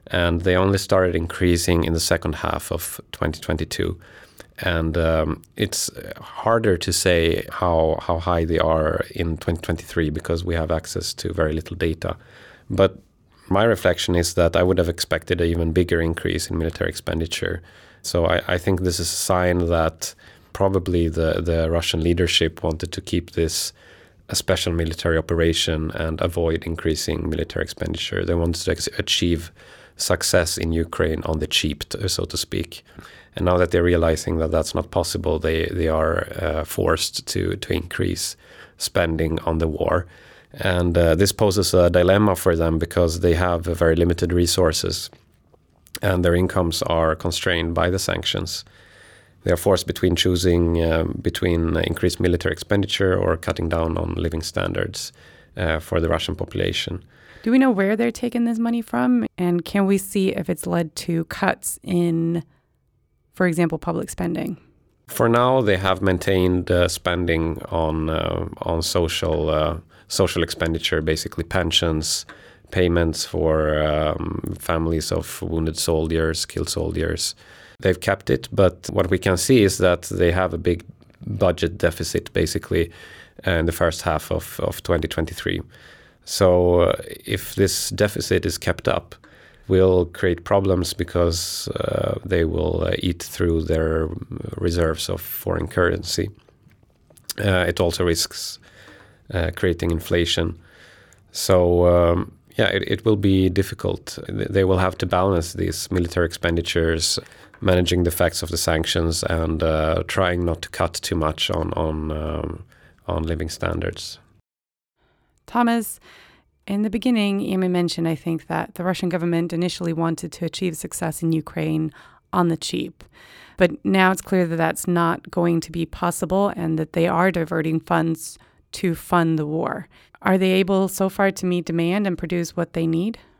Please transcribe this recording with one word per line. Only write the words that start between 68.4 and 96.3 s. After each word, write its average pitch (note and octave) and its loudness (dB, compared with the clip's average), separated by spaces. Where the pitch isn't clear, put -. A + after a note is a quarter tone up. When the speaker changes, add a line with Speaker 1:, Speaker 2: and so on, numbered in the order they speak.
Speaker 1:
on E2+ 0
social, D#2+ 0
uh, D#2 0
social - 0
expenditure, E2 -2
basically D#2+ -2
pensions, E2 0
payments E2+ 2
for, D#2 0
um, D#2 -2
families D#2+ -2
of E2 -4
wounded E2 -2
soldiers, D#2+ 0
killed E2+ -6
soldiers. E2 -4
They've F#2 2
kept - -2
it, - 0
but G2 2
what F#2 0
we F2+ 2
can F#2 2
see B2 4
is F#2+ 4
that F2+ 2
they F2+ 2
have F2+ 0
a F2 -4
big E2+ 0
budget F#2 0
deficit, E2+ -2
basically, E2+ -2
uh, F#2+ 0
in E2 2
the E2 0
first E2 0
half D#2 -2
of, - -6
of - -4
twenty E2+ 0
twenty-three. - -4
So, F2+ 4
uh, F2 4
if - -6
this - 0
deficit G2+ 0
is F#2 -4
kept - -4
up, - -2
will F#2 6
create F2 -2
problems F#2+ 2
because, E2+ -2
uh, - -2
they E2+ 2
will, E2 0
uh, F2 0
eat F2 -2
through E2 0
their D#2+ 0
reserves E2 0
of F#2 -4
foreign E2+ -6
currency. F2 0